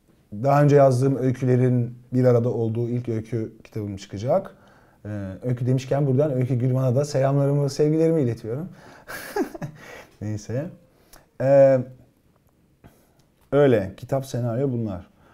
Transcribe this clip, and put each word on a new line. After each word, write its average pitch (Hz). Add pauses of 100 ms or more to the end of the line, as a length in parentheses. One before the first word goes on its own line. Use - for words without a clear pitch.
(320)
daha 139
önce 143
yazdığım 135
öykülerin 123 (140)
bir 127
arada 117
olduğu 113
ilk 120
öykü 110 (120)
kitabım 101
çıkacak. 135 (500)
Ee, - (340)
öykü 123
demişken 135
buradan 135
Öykü 127
Gülman'a 127
da 143
selamlarımı, 139
sevgilerimi 160
iletiyorum. 120 (640)
<laughs> -
Neyse. 107 (720)
Ee, 135 (1700)
öyle. 123
Kitap, 135
senaryo 123
bunlar. 101 (240)